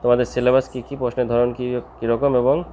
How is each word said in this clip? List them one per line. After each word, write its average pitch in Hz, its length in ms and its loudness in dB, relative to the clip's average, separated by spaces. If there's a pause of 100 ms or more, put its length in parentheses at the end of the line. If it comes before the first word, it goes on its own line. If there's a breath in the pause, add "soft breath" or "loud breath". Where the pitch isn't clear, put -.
তোমাদের 123 220 2
সিলেবাস 127 440 0
কী 123 200 -10
কী, 139 80 -8
প্রশ্নের 123 320 -2
ধরন 120 240 2
কী, 123 280 -4 (200)
কীরকম 123 360 0
এবং 139 360 2